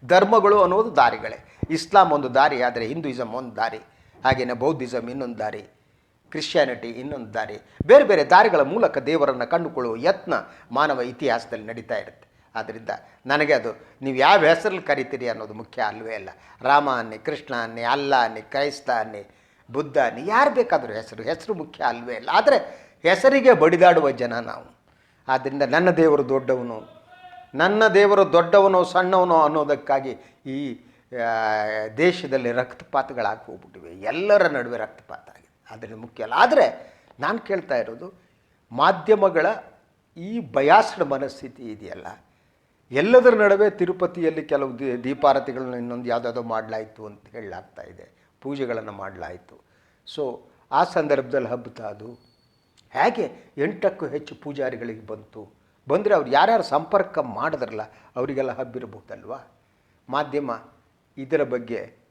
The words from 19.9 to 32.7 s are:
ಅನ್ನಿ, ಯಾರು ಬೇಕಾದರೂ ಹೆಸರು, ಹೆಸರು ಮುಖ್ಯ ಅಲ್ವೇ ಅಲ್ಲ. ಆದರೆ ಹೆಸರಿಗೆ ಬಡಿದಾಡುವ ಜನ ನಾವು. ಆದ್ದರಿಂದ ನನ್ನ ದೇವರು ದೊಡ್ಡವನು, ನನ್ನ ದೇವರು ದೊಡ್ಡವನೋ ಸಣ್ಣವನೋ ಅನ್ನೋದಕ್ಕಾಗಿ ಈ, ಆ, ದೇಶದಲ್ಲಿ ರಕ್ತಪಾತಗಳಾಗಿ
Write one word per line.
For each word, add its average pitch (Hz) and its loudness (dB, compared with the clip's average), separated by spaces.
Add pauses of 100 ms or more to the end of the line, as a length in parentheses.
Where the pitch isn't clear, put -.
ಅನ್ನಿ, 120 -2
ಯಾರು 254 4
ಬೇಕಾದರೂ 160 -2
ಹೆಸರು, 110 -12
ಹೆಸರು 165 -6
ಮುಖ್ಯ 160 -10
ಅಲ್ವೇ 120 -4
ಅಲ್ಲ. 117 -10
ಆದರೆ - 2 (160)
ಹೆಸರಿಗೆ 247 6
ಬಡಿದಾಡುವ 160 6
ಜನ 120 -6
ನಾವು. - -14 (500)
ಆದ್ದರಿಂದ 135 0
ನನ್ನ 160 4
ದೇವರು 147 4
ದೊಡ್ಡವನು, 127 -4 (720)
ನನ್ನ 202 4
ದೇವರು 196 6
ದೊಡ್ಡವನೋ 180 6
ಸಣ್ಣವನೋ 180 2
ಅನ್ನೋದಕ್ಕಾಗಿ 147 0 (360)
ಈ, 135 -8 (360)
ಆ, 117 -4 (680)
ದೇಶದಲ್ಲಿ 139 0
ರಕ್ತಪಾತಗಳಾಗಿ 123 -6